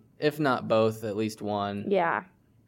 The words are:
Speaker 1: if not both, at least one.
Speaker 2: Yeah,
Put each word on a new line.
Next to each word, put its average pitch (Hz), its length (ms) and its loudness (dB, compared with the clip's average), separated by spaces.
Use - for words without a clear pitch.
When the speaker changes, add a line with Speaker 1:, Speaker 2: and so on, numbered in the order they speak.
Speaker 1:
if 151 200 0
not 123 300 0
both, 110 360 4
at 104 120 -4
least 107 260 -2
one. 101 460 -2
Speaker 2:
Yeah, 175 360 0